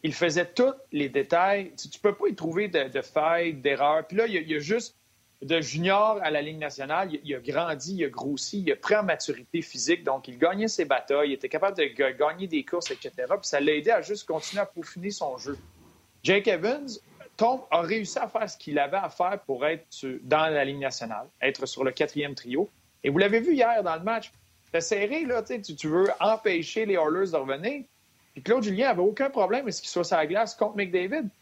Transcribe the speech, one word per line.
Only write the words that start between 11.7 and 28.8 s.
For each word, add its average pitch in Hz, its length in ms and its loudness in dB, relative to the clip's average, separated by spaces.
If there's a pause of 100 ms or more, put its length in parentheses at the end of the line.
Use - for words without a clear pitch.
de 165 100 2
ga-, 135 260 0
gagner 156 340 -2
des 160 180 -2
courses, - 280 -4
et 131 100 -6
cetera. 131 380 -4
Puis - 80 -10
ça 143 120 0
l'a 151 140 4
aidé 151 160 0
à 208 140 4
juste 202 240 -6
continuer 165 340 -4
à 190 60 -2
peaufiner 175 420 -10
son 139 300 -6
jeu. 143 180 -10 (640)
Jake 196 260 4
Evans 226 400 0 (480)
tombe, 247 260 2 (100)
a 170 100 4
réussi 214 380 -2
à 262 80 -2
faire 226 200 -2
ce - 100 -14
qu'il 147 200 -4
avait 143 200 2
à 185 120 -2
faire 190 380 0
pour 131 180 -2
être 160 240 -2
sur, - 220 -8 (100)
dans 156 320 4
la 143 120 2
Ligue 139 160 -6
nationale, 120 440 -6 (160)
être 135 240 2
sur 127 180 -4
le 131 80 2
quatrième 143 440 -2
trio. 135 340 -2 (340)
Et 139 60 2
vous 143 80 2
l'avez 202 220 6
vu 302 160 2
hier 233 260 4
dans 170 140 -2
le 165 80 -10
match, 220 280 -4 (340)
c'était 165 160 -2
serré, 208 440 -2
là, 240 160 -2
tu 226 140 -8
sais, 226 60 -6
tu, 170 140 -12
tu 156 120 -6
veux 175 200 4 (120)
empêcher 208 680 0
les 202 80 0
Oilers 175 380 2
de 160 60 0
revenir. 156 460 -2 (500)
Puis - 100 -16
Claude 233 200 2
Julien 208 260 2